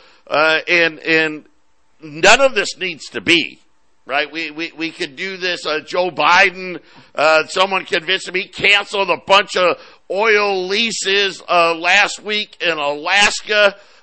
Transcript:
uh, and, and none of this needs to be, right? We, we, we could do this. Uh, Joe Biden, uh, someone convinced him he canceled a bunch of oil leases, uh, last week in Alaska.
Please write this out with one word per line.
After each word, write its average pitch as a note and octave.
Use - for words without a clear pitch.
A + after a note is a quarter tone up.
uh, D#3
and, E3
and D#3+
none E3
of C4+
this F#3+
needs F3
to A#2
be, A#2
right? C#3+
We, D#3+
we, D3+
we D#3+
could D#3
do F#3
this. F3
Uh, D3+
Joe F3+
Biden, F3+
uh, D#3
someone F#3
convinced F3+
him F#3
he G3
canceled G3
a D3+
bunch G3
of F3+
oil G3+
leases, G3
uh, E3+
last F3+
week G#3
in E3
Alaska. G3